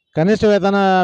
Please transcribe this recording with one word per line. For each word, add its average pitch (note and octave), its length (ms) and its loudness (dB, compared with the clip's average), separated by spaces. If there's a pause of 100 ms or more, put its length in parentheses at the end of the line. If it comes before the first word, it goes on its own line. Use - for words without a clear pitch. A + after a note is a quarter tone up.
(160)
ಕನಿಷ್ಠ G3 280 0
ವೇತನ G3+ 340 0 (260)